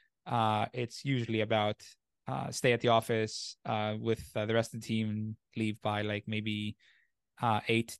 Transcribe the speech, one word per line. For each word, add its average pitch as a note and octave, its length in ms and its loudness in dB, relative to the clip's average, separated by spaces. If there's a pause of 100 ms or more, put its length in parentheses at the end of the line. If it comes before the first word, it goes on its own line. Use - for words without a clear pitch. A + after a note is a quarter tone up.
(260)
uh, A2 460 2
it's A#2+ 320 -6
usually A#2 360 0
about, G#2+ 420 2 (460)
uh, C3+ 220 -4
stay B2+ 220 4
at A#2+ 80 2
the B2 80 2
office, A2+ 760 2
uh, G#2+ 340 -2
with, A2+ 260 -2 (120)
uh, G#2+ 100 -2
the A2 80 0
rest A2+ 200 2
of A#2 60 -8
the - 60 -14
team, A2 500 -2 (200)
leave A2 260 -2
by, G#2 200 0
like, G#2 240 -2
maybe, G#2+ 500 -4 (680)
uh, A2 260 2
eight A#2 320 2